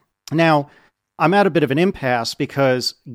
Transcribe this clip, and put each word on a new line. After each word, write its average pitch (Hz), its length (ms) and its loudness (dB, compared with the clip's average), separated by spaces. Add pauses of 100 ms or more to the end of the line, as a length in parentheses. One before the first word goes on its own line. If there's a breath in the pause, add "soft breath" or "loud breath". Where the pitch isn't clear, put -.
(300)
Now, 156 400 2 (480 soft breath)
I'm 170 160 2
at 202 120 4
a 185 40 2
bit 151 140 0
of 127 60 -2
an 135 80 0
impasse 131 560 -2
because 131 600 -2 (200)